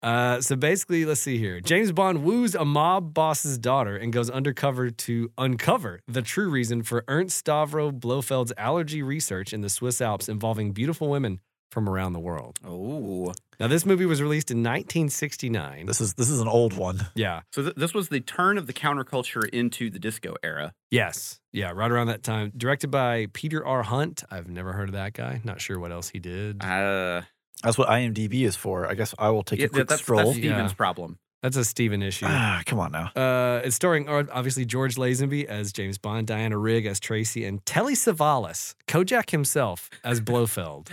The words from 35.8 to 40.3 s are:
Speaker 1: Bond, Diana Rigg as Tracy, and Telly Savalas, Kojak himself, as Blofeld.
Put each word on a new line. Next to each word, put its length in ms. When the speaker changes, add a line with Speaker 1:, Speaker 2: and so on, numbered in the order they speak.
Speaker 1:
Bond, 300
Diana 300
Rigg 280
as 140
Tracy, 460
and 200
Telly 280
Savalas, 840
Kojak 400
himself, 600
as 160
Blofeld. 720